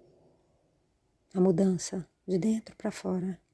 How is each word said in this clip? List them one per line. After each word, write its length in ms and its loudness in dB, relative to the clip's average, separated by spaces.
a 60 2
mudança 680 2
de 120 0
dentro 380 -2
pra 140 -6
fora. 500 -4